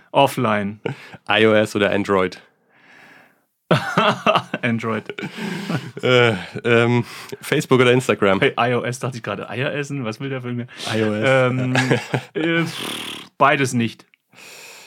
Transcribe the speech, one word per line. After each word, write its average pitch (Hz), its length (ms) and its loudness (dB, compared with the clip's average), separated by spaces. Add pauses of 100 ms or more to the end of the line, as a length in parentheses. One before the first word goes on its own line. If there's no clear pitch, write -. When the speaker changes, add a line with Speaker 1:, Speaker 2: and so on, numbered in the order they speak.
(100)
Speaker 1:
Offline. 110 680 0 (460)
Speaker 2:
I 107 200 4
O 110 80 6
S 107 200 2
oder 101 160 2
Android? 95 520 0 (1300)
Speaker 1:
<laughs> - 20 6 (880)
Android. 113 520 -4 (880)
Speaker 2:
Äh, 120 320 6 (300)
ähm, 117 400 4 (360)
Facebook 135 400 2
oder 123 120 6
Instagram? 104 480 2
Speaker 1:
Hey, 139 180 2
I 123 160 0
O 120 80 -2
S, 123 160 -6
dachte - 180 -6
ich 113 60 -12
gerade, 101 260 -8
Eier 131 240 -6
essen? 139 320 -6
Was 110 160 -8
will 139 80 -8
der 131 140 -8
von 123 140 -6
mir? 120 100 -8 (280)
Speaker 2:
I 110 80 0
O 107 120 0
S. 107 120 -4
Speaker 1:
Ähm, 127 480 2
Speaker 2:
<laughs> 127 600 -2
Speaker 1:
äh, 165 300 0
pff, - 720 -10
beides 139 340 2
nicht. 117 340 -2 (800)